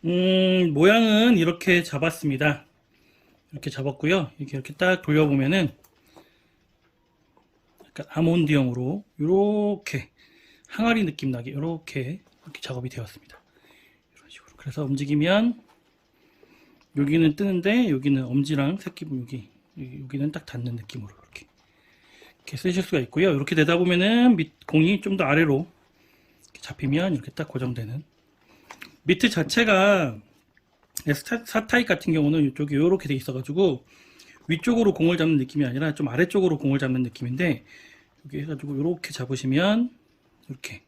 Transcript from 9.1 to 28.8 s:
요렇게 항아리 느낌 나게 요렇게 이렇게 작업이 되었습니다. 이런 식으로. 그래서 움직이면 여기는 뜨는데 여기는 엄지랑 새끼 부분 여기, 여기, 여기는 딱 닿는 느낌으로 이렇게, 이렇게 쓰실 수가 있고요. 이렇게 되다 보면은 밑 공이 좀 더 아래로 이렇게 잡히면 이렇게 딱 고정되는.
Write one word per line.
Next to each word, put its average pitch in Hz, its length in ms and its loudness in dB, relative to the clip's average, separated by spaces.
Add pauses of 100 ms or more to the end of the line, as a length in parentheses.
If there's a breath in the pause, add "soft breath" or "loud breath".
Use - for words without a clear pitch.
요렇게 202 920 -2 (580 soft breath)
항아리 226 360 0
느낌 139 280 -4
나게 123 200 -8
요렇게 156 680 -8 (240)
이렇게 - 160 -18
작업이 127 280 -10
되었습니다. - 520 -16 (760 soft breath)
이런 - 160 -20
식으로. - 260 -20
그래서 147 280 -8
움직이면 151 760 0 (1400 soft breath)
여기는 151 380 2
뜨는데 202 560 0
여기는 135 340 0
엄지랑 139 540 0
새끼 - 280 -12
부분 131 160 -8
여기, 120 260 -12 (280)
여기, 139 260 -14
여기는 139 280 -4
딱 147 160 -12
닿는 120 300 -8
느낌으로 107 340 -14 (100)
이렇게, - 260 -20 (880 soft breath)
이렇게 - 200 -16
쓰실 180 280 0
수가 160 160 0
있고요. 180 320 0
이렇게 143 240 -2
되다 160 200 4
보면은 196 600 4
밑 - 320 -6
공이 170 320 4
좀 196 160 -2
더 180 80 0
아래로 147 420 2 (800 soft breath)
이렇게 - 160 -20
잡히면 156 540 -2
이렇게 135 180 -8
딱 - 160 -8
고정되는. 123 560 -8 (1040 loud breath)